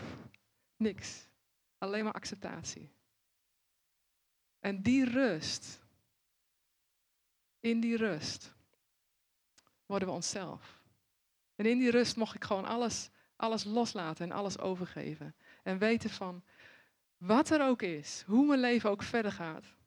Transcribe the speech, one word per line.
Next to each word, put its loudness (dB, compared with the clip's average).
<laughs> -20
Niks. -4
Alleen -2
maar -2
acceptatie. -12
En -4
die 4
rust, 0
in 0
die 2
rust -4
worden -2
we -2
onszelf. -8
En 0
in 4
die 4
rust 4
mocht -2
ik -10
gewoon 0
alles, -2
alles -2
loslaten -2
en -4
alles -4
overgeven. -6
En -2
weten 2
van, -8
wat 4
er 6
ook 2
is, -6
hoe 6
mijn 6
leven 4
ook 0
verder -2
gaat, -8